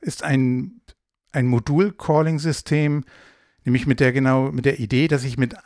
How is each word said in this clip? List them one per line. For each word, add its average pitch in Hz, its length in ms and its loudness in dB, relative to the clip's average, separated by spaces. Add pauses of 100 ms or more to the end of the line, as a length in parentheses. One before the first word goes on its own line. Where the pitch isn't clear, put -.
ist 226 220 -8
ein, 131 580 -2 (520)
ein 127 140 0
Modul-Calling-System, 151 1600 0 (600)
nämlich 123 220 0
mit 131 140 2
der 127 120 4
genau, 131 400 0
mit 127 120 -4
der 135 160 0
Idee, 127 260 0
dass 143 180 -2
ich 123 120 -8
mit 123 180 -2 (120)